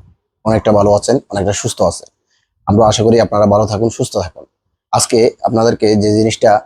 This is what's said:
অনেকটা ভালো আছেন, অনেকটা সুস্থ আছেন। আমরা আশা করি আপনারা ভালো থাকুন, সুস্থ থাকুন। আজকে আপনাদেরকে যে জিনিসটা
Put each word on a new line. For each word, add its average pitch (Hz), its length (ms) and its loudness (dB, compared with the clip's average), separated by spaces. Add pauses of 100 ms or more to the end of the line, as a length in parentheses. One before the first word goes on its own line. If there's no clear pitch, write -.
(440)
অনেকটা 110 280 0
ভালো 104 200 2
আছেন, 117 260 0 (120)
অনেকটা 98 220 -4
সুস্থ - 300 -6
আছেন। - 260 -4 (580)
আমরা 107 200 2
আশা 107 160 0
করি 117 180 4
আপনারা 104 260 0
ভালো 101 200 2
থাকুন, 107 220 -4
সুস্থ - 280 -8
থাকুন। 90 280 -8 (480)
আজকে 113 380 2 (120)
আপনাদেরকে 113 540 0
যে 104 180 0
জিনিসটা 110 520 2